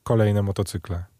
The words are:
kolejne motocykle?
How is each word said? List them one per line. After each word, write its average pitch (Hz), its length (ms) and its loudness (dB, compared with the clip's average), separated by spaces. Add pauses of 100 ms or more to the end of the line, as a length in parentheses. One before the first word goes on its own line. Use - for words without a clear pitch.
kolejne 107 400 2
motocykle? 95 600 -4 (140)